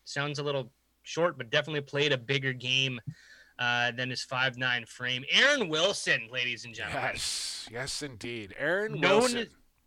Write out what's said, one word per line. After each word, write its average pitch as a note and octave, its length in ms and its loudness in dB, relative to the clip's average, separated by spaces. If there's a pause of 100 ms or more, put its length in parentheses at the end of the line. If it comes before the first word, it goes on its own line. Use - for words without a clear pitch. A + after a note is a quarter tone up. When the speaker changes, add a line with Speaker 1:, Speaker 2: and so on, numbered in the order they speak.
Speaker 1:
Sounds C#3+ 360 -4
a D3 40 -4
little C#3 280 -2 (320)
short, E3 340 0
but A#2 140 -10
definitely D3 300 2
played C#3+ 300 2
a C3 60 4
bigger C3+ 360 0
game, B2+ 460 0 (600)
uh, A#2+ 320 2
than B2+ 180 -4
his B2 140 -6
five B2+ 340 0
nine B2 280 0
frame. B2 440 -6
Aaron A#3 400 6
Wilson, D#3 600 2
ladies B2 340 -2
and A#2 80 -12
gentlemen. A2+ 400 -4
Speaker 2:
Yes, - 580 -6
yes, C3 300 -6
indeed. A#2+ 560 -8
Aaron E3 420 0
Speaker 1:
Known F#3+ 200 6
Speaker 2:
Wilson. A#3+ 180 4
Speaker 1:
as, A#3 100 -4 (400)